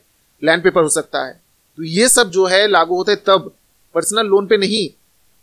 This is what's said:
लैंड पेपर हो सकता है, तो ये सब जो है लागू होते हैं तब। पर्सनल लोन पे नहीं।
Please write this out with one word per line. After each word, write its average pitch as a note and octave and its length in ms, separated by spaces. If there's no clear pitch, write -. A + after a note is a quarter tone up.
लैंड D#3+ 200
पेपर F3 200
हो D#3 80
सकता C#3+ 340
है, B2+ 80
तो D#3+ 60
ये F#3 240
सब A3 220
जो F#3+ 160
है F#3+ 220
लागू F3 280
होते F#3 160
हैं G3+ 140
तब। F#3+ 240
पर्सनल G#3 320
लोन G3 200
पे G#3+ 100
नहीं। G3 320